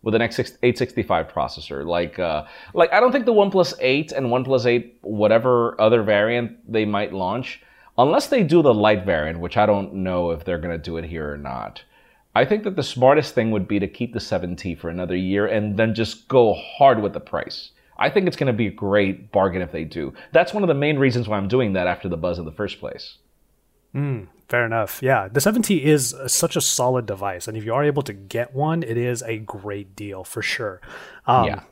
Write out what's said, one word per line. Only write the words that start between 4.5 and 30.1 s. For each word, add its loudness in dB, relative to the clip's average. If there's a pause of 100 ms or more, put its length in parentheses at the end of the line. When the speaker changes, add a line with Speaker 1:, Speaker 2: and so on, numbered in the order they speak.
Speaker 1:
eight, 0
whatever 2
other 6
variant 0
they 2
might -2
launch, -6 (380)
unless 4
they 2
do 4
the 6
Lite 4
variant, -2
which -4
I 4
don't 0
know -2
if -6
they're -4
gonna -6
do -8
it -8
here -8
or -10
not. -12 (520)
I 4
think -2
that -6
the -4
smartest 2
thing 0
would -2
be -2
to -2
keep -8
the -4
seven -6
T -6
for -8
another -6
year 0
and -2
then 2
just -6
go 6
hard 4
with -2
the -8
price. -8 (260)
I 2
think 2
it's -2
gonna 0
be 0
a -4
great 0
bargain 2
if -8
they -6
do. -8 (180)
That's 4
one -2
of 2
the 4
main 0
reasons 2
why -2
I'm -4
doing 2
that 0
after -4
the -4
buzz -4
in -8
the -10
first -8
place. -14 (760)
Speaker 2:
Mm, -4 (220)
fair 2
enough. -2
Yeah, 2
the 2
seven 2
T 0
is, 4
uh, -10
such -2
a 0
solid 0
device, -8
and -8
if -8
you -6
are 0
able 0
to -8
get -6
one, -2
it -4
is -2
a -6
great -10
deal -12